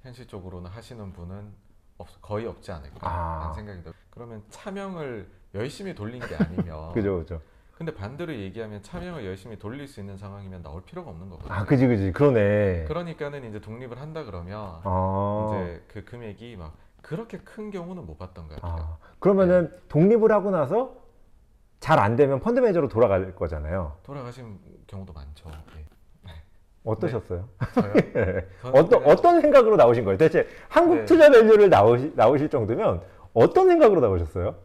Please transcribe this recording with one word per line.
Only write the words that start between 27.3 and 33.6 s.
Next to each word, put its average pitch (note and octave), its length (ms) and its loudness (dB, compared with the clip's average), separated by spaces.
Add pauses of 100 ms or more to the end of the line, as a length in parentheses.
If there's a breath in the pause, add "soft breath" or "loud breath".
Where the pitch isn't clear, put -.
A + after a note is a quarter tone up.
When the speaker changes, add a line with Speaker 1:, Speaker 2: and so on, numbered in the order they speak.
Speaker 1:
네? - 80 -6 (140)
저요? G2+ 160 -4
Speaker 2:
<laughs> - 160 0
네. F#2 340 -2 (140)
Speaker 1:
저는 B2+ 180 4
Speaker 2:
어떠-, F#3+ 200 4
Speaker 1:
그냥 C3 120 2
Speaker 2:
어떤 E4+ 300 6
생각으로 B3+ 360 6
나오신 A#2+ 280 6
거예요? F#2+ 140 0
대체 D#3 280 2 (220 loud breath)
한국 E4+ 300 4
Speaker 1:
네. - 60 -6
Speaker 2:
투자 D#4 260 8
밸류를 G#3+ 400 8
나오시-, A#2+ 440 4
나오실 C3+ 340 4
정도면 A#2+ 520 -2 (320 soft breath)
어떤 F3+ 340 6